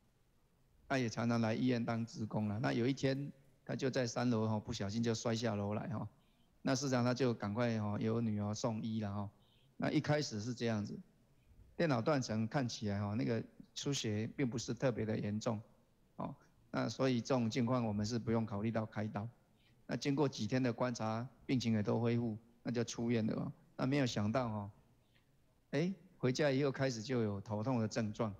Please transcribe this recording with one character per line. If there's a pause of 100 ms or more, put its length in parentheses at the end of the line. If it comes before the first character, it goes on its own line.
(880)
他
也
常
常
来
医
院
当
志
工
了。
那
有
一
天， (320)
他
就
在
三
楼
哈，
不
小
心
就
摔
下
楼
来
哈。 (600)
那
市
长
他
就
赶
快
哈，
由
女
儿
送
医
了
哈。 (480)
那
一
开
始
是
这
样
子， (800)
电
脑
断
层
看
起
来
哈，
那
个 (320)
出
血
并
不
是
特
别
的
严
重， (540)
哦， (380)
那
所
以
这
种
情
况
我
们
是
不
用
考
虑
到
开
刀。 (560)
那
经
过
几
天
的
观
察， (180)
病
情
也
都
恢
复， (280)
那
就
出
院
了
哦。 (260)
那
没
有
想
到
哈， (1000)
哎， (240)
回
家
以
后
开
始
就
有
头
痛
的
症
状。